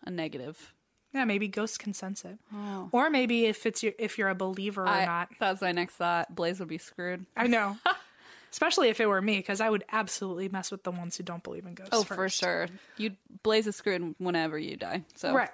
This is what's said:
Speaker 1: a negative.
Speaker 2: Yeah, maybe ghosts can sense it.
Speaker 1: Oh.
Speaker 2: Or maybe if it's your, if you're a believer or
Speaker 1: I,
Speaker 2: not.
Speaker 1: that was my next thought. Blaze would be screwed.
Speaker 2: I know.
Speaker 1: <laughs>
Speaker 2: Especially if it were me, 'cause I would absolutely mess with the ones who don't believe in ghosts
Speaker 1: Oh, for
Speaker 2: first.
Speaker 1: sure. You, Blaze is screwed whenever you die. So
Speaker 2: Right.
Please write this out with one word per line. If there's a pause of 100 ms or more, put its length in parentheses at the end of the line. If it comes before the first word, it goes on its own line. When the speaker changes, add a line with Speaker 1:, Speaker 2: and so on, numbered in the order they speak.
Speaker 1:
a
negative. (400)
Speaker 2:
Yeah,
maybe
ghosts
can
sense
it. (160)
Speaker 1:
Oh.
Speaker 2:
Or
maybe
if
it's
your,
if
you're
a
believer
or
Speaker 1:
I,
Speaker 2:
not. (100)
Speaker 1:
that
was
my
next
thought.
Blaze
would
be
screwed. (120)
Speaker 2:
I
know.
Speaker 1:
<laughs> (640)
Speaker 2:
Especially
if
it
were
me,
'cause
I
would
absolutely
mess
with
the
ones
who
don't
believe
in
ghosts
Speaker 1:
Oh,
for
Speaker 2:
first.
Speaker 1:
sure. (260)
You, (260)
Blaze
is
screwed
whenever
you
die. (120)
So
Speaker 2:
Right.